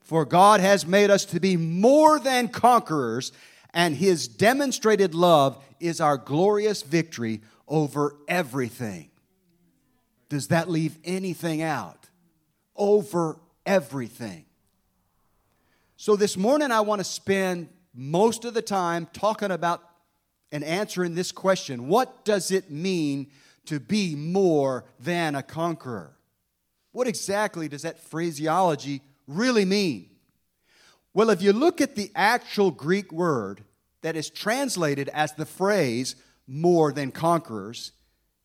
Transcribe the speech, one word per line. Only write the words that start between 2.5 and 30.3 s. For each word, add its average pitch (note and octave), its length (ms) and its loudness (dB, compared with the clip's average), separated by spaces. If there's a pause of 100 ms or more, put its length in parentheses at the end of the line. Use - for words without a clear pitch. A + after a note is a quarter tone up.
and E3+ 220 2
his D#3+ 320 2
demonstrated G#3+ 880 2
love D#3+ 500 4 (160)
is E3 220 -4
our D3 160 2
glorious G3+ 640 0
victory C3+ 600 -4 (260)
over C#3+ 480 -2 (120)
everything." B2 840 -6 (1160)
Does C#3+ 220 -6
that E3+ 200 0
leave D#3+ 360 -2
anything F3 560 -6
out? C3 480 -8 (680)
Over F3 640 0 (260)
everything. A#2+ 800 -4 (1500)
So G#3 200 0
this G3 200 0
morning B3+ 360 2
I A3 100 2
want G#3 180 -2
to F3 60 -6
spend F#3 640 -4 (240)
most F3 520 0
of A#3+ 80 -8
the A3+ 80 -2
time F3 520 -4
talking G#3 380 -4
about E3+ 360 -4 (640)
and D3 120 -8
answering F3 520 -4
this F3+ 160 -6
question. C#3 560 -2
What B3 380 -2
does G3+ 260 0
it F#3+ 200 -4
mean D3 600 -4 (340)
to D3+ 140 -6
be F3 360 -2
more D3+ 680 0 (140)
than E3 360 -2
a C3+ 80 -6
conqueror? C3 720 -8 (760)
What B3 160 -2
exactly G3 600 -4
does C#3 160 -12
that E3 160 -10
phraseology D#3 1040 -2 (240)
really G#3 380 2
mean? F#3 440 -2 (1040)